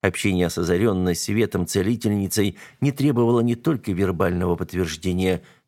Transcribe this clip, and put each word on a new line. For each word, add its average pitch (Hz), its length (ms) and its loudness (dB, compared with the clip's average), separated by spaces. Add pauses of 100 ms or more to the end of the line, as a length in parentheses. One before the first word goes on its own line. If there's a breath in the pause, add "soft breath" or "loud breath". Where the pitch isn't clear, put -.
Общение 90 480 0
с - 80 -8
озаренной 90 580 2
светом 101 520 -2
целительницей 101 880 0 (240 loud breath)
не 139 100 2
требовало 120 500 2
не 120 140 0
только 117 360 -2
вербального 90 640 0
подтверждения, 90 880 -2 (240 soft breath)